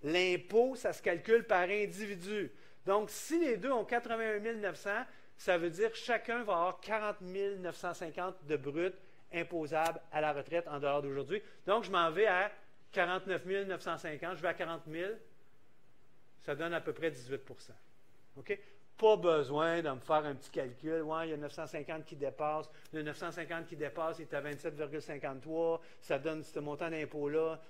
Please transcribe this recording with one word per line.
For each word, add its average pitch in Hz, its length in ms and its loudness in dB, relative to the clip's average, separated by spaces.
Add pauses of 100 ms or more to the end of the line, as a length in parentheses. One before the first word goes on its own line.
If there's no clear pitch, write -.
L'impôt, 185 720 4
ça 185 160 0
se - 80 -10
calcule 214 420 6
par 185 200 6
individu. 202 840 -2 (360)
Donc, 208 240 4
si - 320 0
les 247 160 4
deux 254 160 0
ont 220 100 4
quatre-vingt-un 226 560 0
mille 220 220 -4
neuf 180 160 -2
cents, 208 260 -2 (320)
ça 180 220 4
veut 170 120 2
dire 208 220 2
que - 60 -8
chacun 233 460 0
va 208 100 2
avoir 175 260 4
quarante 208 400 -2
mille 196 400 -2
neuf 175 160 -4
cent 175 180 -4
cinquante 180 520 -4
de 151 100 2
brut 143 400 0 (380)
imposable 160 680 0 (140)
à 151 80 2
la 151 100 4
retraite 160 380 -2
en 143 100 -4
dollars 143 220 4
d'aujourd'hui. 139 420 -2 (240)
Donc, 214 160 4
je 180 80 -6
m'en 170 180 6
vais 196 180 6
à 190 220 4 (440)
quarante-neuf 185 500 2
mille 196 240 -2
neuf 175 140 -4
cent 165 160 -2
cinquante, 165 400 -6
je 151 40 -8
vais 180 60 2
à 165 60 2
quarante 165 340 -4
mille, 180 320 -4 (1200)
ça 147 160 -4
donne 165 180 -2
à 160 60 0
peu 151 140 -2
près 151 180 0
dix-huit 131 320 -8
pour - 160 -14
cent. - 160 -16 (600)
OK ? 196 220 -4 (400)
Pas 214 180 10
besoin 165 680 4
de 151 60 0
me 131 100 -2
faire 151 260 4
un 143 80 -2
petit - 160 -10
calcul. 156 520 -2
Ouais, 160 260 -2
il 160 40 -4
y - 20 -2
a 147 40 -4
neuf 147 140 -6
cent 160 160 -8
cinquante 156 360 -6
qui 170 120 -12
dépasse. 151 520 -2 (240)
Le 156 120 -4
neuf 151 140 -6
cent 170 140 -4
cinquante 165 360 -6
qui 165 80 -12
dépasse, 160 420 -2
il 165 60 -10
est 143 100 -8
à 143 80 0
vingt-sept 147 320 -6
virgule 147 300 -4
cinquante-trois. 160 800 -2 (200)
Ça 143 160 2
donne 156 260 -2
ce - 160 -6
montant 147 300 -4
d'impôt-là. 156 680 0 (100)